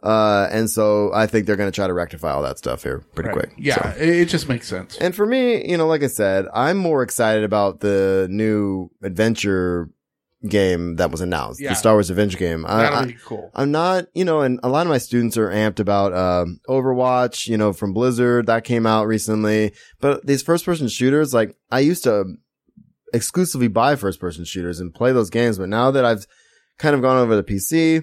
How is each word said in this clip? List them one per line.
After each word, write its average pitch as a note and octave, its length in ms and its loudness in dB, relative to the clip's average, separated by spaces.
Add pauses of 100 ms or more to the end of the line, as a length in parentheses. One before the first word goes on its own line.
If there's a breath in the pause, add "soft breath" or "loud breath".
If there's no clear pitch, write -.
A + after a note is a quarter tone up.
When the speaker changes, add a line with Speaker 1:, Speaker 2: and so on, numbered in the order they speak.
Speaker 1:
Uh, G#2 500 2
and A2 180 0
so G#2 440 2
I A2 120 2
think G#2+ 200 0
they're G#2 100 2
gonna G2 160 0
try G2 140 -2
to F#2 80 -2
rectify E2 360 -4
all C#2+ 120 -2
that C2 160 -6
stuff - 240 -6
here C2 200 -6 (120)
pretty - 160 -6
Speaker 2:
Right. - 80 -4
Speaker 1:
quick. - 200 -6
Speaker 2:
Yeah, B2 360 -2
Speaker 1:
So. - 80 -16
Speaker 2:
it, D#3+ 60 2
it E3+ 200 4
just D#3 200 -4
makes A#2+ 200 -4
sense. F#2 300 -10
Speaker 1:
And F3 160 -2
for G#3 120 0
me, B3 420 0
you F3 80 0
know, D#3+ 100 2
like D#3 160 2
I C#3+ 60 0
said, G2 460 0
I'm C#3+ 220 0
more E3 260 0
excited A2 420 0
about G2+ 360 0
the F#2+ 500 2
new G2+ 600 -2 (120)
adventure F#2+ 880 -2 (560)
game F2+ 500 0
that E2+ 140 0
was E2 120 -6
announced, D2+ 380 -6
Speaker 2:
Yeah. C3+ 100 -6
Speaker 1:
the A#2+ 40 -2
Star A2+ 200 4
Wars G2+ 160 4
Adventure F#2 280 0
game. E2 280 -4
I, G#2+ 160 2
Speaker 2:
That'll D3 160 2
Speaker 1:
I, A#2+ 80 -2
Speaker 2:
be A#2 180 -12
cool. G2 300 -12
Speaker 1:
I'm C#3+ 180 -2
not, F3 420 0
you E3+ 100 0
know, D#3+ 180 2
and B2+ 200 0
a B2 60 0
lot D3+ 180 0
of E3+ 40 0
my C3+ 80 2
students A#2 400 0
are G#2+ 100 2
amped G#2+ 320 -2
about, G2+ 320 0
um, F2+ 560 0
Overwatch, B2+ 800 0
you A2+ 80 0
know, G#2+ 160 2
from G2 200 -4
Blizzard A#2+ 540 2
that A2+ 160 2
came A#2 240 0
out A2 220 2
recently. G#2+ 640 0 (260 loud breath)
But C#3 280 0
these C#3 160 0
first E3 220 0
person C3+ 240 -2
shooters, C3+ 460 0
like, A2 220 2 (160)
I B2+ 80 2
used D#3+ 240 2
to G2+ 320 0 (760)
exclusively C3+ 560 0
buy A#2+ 280 2
first G2 240 -4
person E2+ 240 -8
shooters F2 360 -8
and F2 140 -10
play B2 180 2
those A2+ 180 2
games. A#2 280 0
But F#2+ 100 -6
now A#2 220 2
that C3+ 140 2
I've A2 220 0 (520 soft breath)
kind D3+ 160 2
of C3+ 80 0
gone C3 160 4
over A#2+ 140 4
to A2 40 4
the G2+ 60 2
P G2+ 160 -4
C D#3+ 440 2